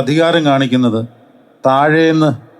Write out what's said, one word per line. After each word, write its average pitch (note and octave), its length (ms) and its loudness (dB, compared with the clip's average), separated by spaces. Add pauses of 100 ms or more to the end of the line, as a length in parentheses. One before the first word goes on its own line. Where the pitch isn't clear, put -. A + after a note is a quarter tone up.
അധികാരം E3 460 0
കാണിക്കുന്നത് B2+ 520 0 (640)
താഴേന്ന് D#3 640 2 (300)